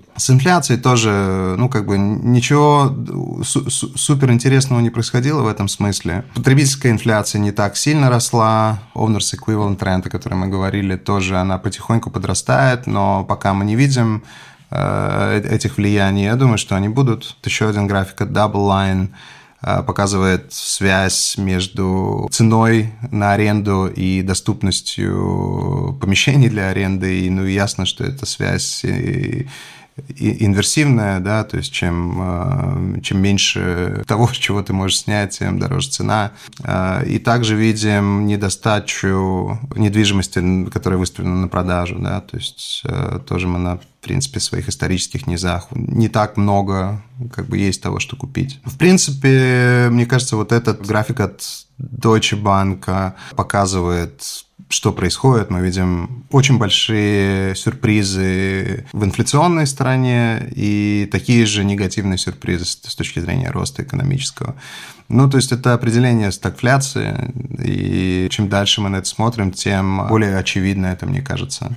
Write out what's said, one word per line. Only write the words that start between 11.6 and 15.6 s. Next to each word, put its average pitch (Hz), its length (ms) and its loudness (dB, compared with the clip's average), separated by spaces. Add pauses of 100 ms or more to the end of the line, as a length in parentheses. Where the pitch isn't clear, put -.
подрастает, 127 800 0
но 98 360 0
пока 98 300 0
мы 98 100 0
не 104 120 0
видим, 120 480 2 (460)
э, 98 720 0
э-, 110 100 -2
этих 104 220 -2